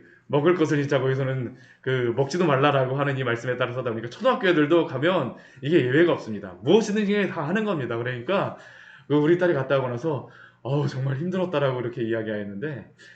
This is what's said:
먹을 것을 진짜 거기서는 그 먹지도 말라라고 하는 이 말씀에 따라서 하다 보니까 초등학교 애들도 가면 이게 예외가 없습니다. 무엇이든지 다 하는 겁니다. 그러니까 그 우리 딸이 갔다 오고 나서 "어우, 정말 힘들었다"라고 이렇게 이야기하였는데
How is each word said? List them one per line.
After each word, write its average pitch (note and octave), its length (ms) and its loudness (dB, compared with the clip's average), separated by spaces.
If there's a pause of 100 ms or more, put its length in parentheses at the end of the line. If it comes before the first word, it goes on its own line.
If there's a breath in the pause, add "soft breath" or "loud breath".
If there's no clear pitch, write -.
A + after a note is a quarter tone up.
(280 loud breath)
먹을 D3 280 4
것을 D3+ 260 2
진짜 C#3 180 0
거기서는 C3 560 -2 (260 loud breath)
그 B2+ 360 -2
먹지도 F3 280 0
말라라고 C3+ 520 2
하는 C#3 200 -2
이 C3 60 -4
말씀에 A#2+ 340 -2
따라서 B2 220 -2
하다 A#2+ 120 -4
보니까 A2 180 -6
초등학교 A3+ 380 0
애들도 D3+ 400 4
가면 C3+ 480 0 (260 loud breath)
이게 C#3 240 2
예외가 D3+ 260 4
없습니다. G2+ 520 -6
무엇이든지 G3+ 680 2
다 D3 180 -4
하는 G#3 160 0
겁니다. C#3 320 -2
그러니까 A#2+ 600 -4 (500 loud breath)
그 C#3+ 80 2
우리 D3+ 220 4
딸이 F3 160 2
갔다 C#3 260 0
오고 B2 80 -2
나서 B2 420 -4 (340 loud breath)
"어우, C#3 240 0
정말 C3+ 300 -4
힘들었다"라고 D#3 640 -2
이렇게 A#2 240 -4
이야기하였는데 G#2+ 880 -6 (240 loud breath)